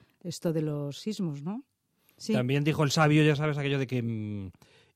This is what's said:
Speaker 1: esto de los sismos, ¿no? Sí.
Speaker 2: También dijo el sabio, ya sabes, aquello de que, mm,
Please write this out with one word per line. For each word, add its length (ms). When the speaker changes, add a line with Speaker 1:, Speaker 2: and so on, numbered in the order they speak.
Speaker 1:
esto 320
de 80
los 400
sismos, 420
¿no? 220
Sí. 160
Speaker 2:
También 300
dijo 200
el 60
sabio, 340
ya 100
sabes, 220
aquello 220
de 80
que, 160
mm, 480